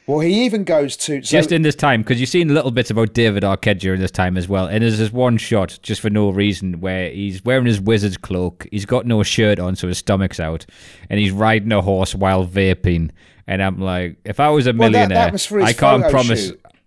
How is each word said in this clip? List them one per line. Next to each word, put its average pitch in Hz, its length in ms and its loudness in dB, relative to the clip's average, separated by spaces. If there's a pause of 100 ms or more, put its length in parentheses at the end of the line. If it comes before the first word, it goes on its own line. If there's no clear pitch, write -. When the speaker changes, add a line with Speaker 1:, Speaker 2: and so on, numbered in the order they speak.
Speaker 1:
Well, 147 120 0
he 185 260 2
even 208 200 -2
goes 151 320 0
to, 143 260 -6
so 214 140 0
Speaker 2:
Just 156 160 2
in 160 80 2
this 151 140 2
time, 123 280 2
'cause 120 160 -2
you've 123 100 -2
seen 170 240 2
little 135 180 2
bits 117 200 -2
about 110 220 0
David 107 300 2
Arquette 98 360 0
during 92 220 -2
this 92 100 -2
time 92 260 0
as 87 120 -4
well. 95 160 0
And 104 180 -2
there's 113 140 2
this 107 160 0
one 123 240 2
shot, - 440 -2
just - 200 -6
for 110 80 -2
no 104 200 2
reason, 95 520 -2
where 92 280 -4
he's 95 360 -8
wearing 127 200 2
his 113 140 2
wizard's 101 380 0
cloak, 90 520 -6
he's 101 160 -6
got 123 200 -2
no 113 180 2
shirt 104 360 2
on, 90 180 -4
so 92 100 -6
his 90 120 -4
stomach's 95 420 -2
out, 80 240 -6 (440)
and 104 120 -2
he's 98 100 0
riding 107 400 0
a 104 100 2
horse 95 340 0
while 95 300 2
vaping. 90 640 0 (360)
And 95 160 -2
I'm 95 160 -2
like, 90 460 -4
if - 160 -4
I 147 80 4
was 147 180 2
a 123 60 2
Speaker 1:
Well, 113 160 4
that, - 20 2
Speaker 2:
millionaire, 98 340 4
Speaker 1:
that 87 80 0
was 190 120 -4
for 208 140 -2
his 180 100 2
Speaker 2:
I 120 40 2
can't 135 300 2
Speaker 1:
photo 131 80 2
Speaker 2:
promise 117 360 0
Speaker 1:
shoot. 87 140 -14 (260)